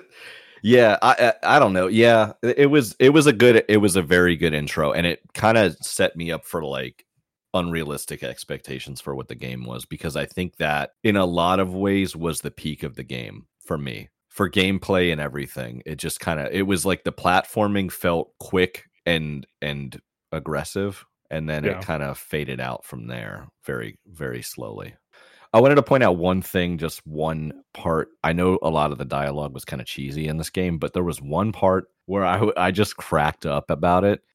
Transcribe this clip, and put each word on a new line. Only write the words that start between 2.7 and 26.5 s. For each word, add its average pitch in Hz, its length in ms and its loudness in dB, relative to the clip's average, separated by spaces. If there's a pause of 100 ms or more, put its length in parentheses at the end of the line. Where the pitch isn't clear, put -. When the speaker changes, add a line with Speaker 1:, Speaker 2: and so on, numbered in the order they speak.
Speaker 1:
it 127 120 8
was 147 180 6
a 131 40 6
good, 113 360 6
it 107 80 6
was 101 180 4
a 95 80 4
very 87 320 4
good 80 180 0
intro, 73 380 -2
and 85 160 0
it 82 140 -4 (120)
kinda 107 480 2
set - 360 -2
me 82 160 -6
up 80 120 -8
for, 82 200 -6
like, 65 400 -10 (500)
unrealistic 80 680 -6
expectations 65 760 -12
for 71 140 -10
what 65 140 -12
the 62 80 -14
game 62 280 -12
was, 62 200 -12
because 78 320 -10
I 71 100 -4
think 92 300 -8
that 73 380 -4 (100)
in 107 120 2
a 95 100 2
lot 87 340 2
of 92 120 -2
ways 98 440 -2
was 80 240 -4
the 73 100 -10
peak - 320 -10
of 71 140 -10
the 64 80 -14
game 60 420 -14 (180)
for 82 140 -6
me, 62 300 -10 (200)
for 98 220 -2
gameplay 92 600 2
and 76 80 -4
everything. 65 640 -10
It 78 100 -8
just - 220 -8
kinda, 78 320 -4
it 92 120 -2
was 95 220 -2
like 92 200 -2
the - 80 -4
platforming 98 800 0
felt 85 480 -4
quick - 460 -2 (180)
and, 76 420 -4 (160)
and 71 380 -10 (320)
aggressive, 80 720 -8 (260)
and 78 180 -6
then 76 140 -4
Speaker 2:
Yeah. 92 160 -4
Speaker 1:
it 98 80 -12
kinda 71 300 -6
faded 67 440 -8
out 62 240 -10
from 58 220 -14
there 55 400 -14 (180)
very, 57 360 -10 (100)
very 67 320 -10
slowly. 53 540 -14 (580)
I 113 60 8
wanted 143 160 8
to 139 60 6
point 139 200 4
out 92 160 4
one 92 240 0
thing, 87 340 -2